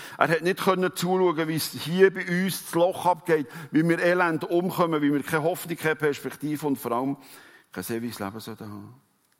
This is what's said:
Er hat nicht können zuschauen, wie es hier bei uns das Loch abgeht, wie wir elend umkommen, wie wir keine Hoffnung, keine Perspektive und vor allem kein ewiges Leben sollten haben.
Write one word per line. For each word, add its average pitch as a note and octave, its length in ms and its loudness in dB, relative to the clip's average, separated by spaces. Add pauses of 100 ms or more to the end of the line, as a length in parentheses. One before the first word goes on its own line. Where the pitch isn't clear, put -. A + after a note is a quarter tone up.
(160)
Er C#3 120 4
hat D#3+ 140 2
nicht F#3 180 0
können F#3 340 2
zuschauen, F3 540 2
wie D#3+ 80 -2
es - 160 -4
hier F3+ 400 4
bei F3+ 320 -2
uns F#3 200 -4
das - 100 -12
Loch F3 300 2
abgeht, E3 440 2 (220)
wie D#3 160 4
wir E3+ 120 4
elend F3 460 2
umkommen, E3+ 580 2
wie C#3+ 100 4
wir C#3+ 100 2
keine D#3 200 -2
Hoffnung, E3 340 -2
keine D#3 200 0
Perspektive D3+ 680 -4
und C#3 120 0
vor A#2 140 -6
allem C3+ 240 -2 (540)
kein F2+ 140 -8
ewiges A#2 340 -6
Leben G#2 220 -8
sollten G#2 300 -14
haben. G#2 240 -16 (460)